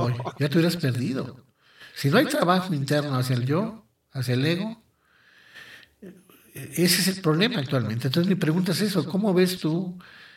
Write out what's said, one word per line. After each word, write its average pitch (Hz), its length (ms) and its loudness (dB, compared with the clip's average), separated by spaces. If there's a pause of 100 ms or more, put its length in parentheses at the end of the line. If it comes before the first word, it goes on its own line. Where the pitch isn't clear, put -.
voy. 120 140 0 (240)
Ya 143 100 0
te 135 100 -4
hubieras 170 180 2
perdido. 127 680 -4 (500)
Si - 160 -2
no 196 80 6
hay 302 80 6
trabajo 180 480 2
interno 143 420 0
hacia 127 200 0
el 120 100 0
yo, 196 400 -2 (260)
hacia 127 220 -2
el 131 100 2
ego, 190 380 -2 (1700)
ese 170 480 0
es 180 80 2
el 185 120 -4
problema 160 400 2
actualmente. 120 480 -2
Entonces 170 200 2
mi 190 60 2
pregunta 175 380 0
es 160 80 -2
eso. 196 280 0
¿Cómo 202 260 0
ves 180 240 2
tú 175 400 -4 (380)